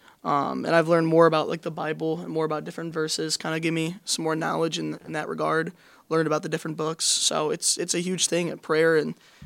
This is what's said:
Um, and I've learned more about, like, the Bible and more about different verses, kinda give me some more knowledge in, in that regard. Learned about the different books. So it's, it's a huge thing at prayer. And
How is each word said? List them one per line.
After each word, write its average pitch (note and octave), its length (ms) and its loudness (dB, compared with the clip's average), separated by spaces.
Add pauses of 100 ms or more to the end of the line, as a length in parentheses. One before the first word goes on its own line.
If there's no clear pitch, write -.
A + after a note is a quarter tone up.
(240)
Um, C#3 420 0
and D#3+ 80 2
I've E3 140 4
learned E3 180 4
more E3 200 8
about, D#3 220 2
like, E3 140 -4
the E3+ 80 -6
Bible D#3+ 500 -4
and F3 80 -10
more D#3+ 160 -2
about D#3 200 -4
different E3 280 -10
verses, D#3 440 -2
kinda D#3+ 240 -4
give E3 120 0
me E3 320 -2
some - 200 -4
more D#3+ 120 0
knowledge D#3+ 420 -2
in, D#3 280 -6
in E3 60 -12
that D3+ 160 -6
regard. D#3+ 440 -2 (380)
Learned D#3+ 160 2
about D3+ 160 0
the E3 60 -8
different D#3+ 280 -6
books. D#3 280 -4
So D#3 460 2
it's, - 280 0
it's F3 160 -2
a F3 60 2
huge F3+ 260 0
thing E3+ 240 0
at D3+ 100 -10
prayer. D#3+ 360 4
And D#3 180 0 (320)